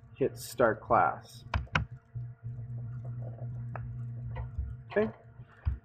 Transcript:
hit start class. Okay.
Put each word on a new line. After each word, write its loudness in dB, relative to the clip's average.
hit 2
start 4
class. 4
Okay. 4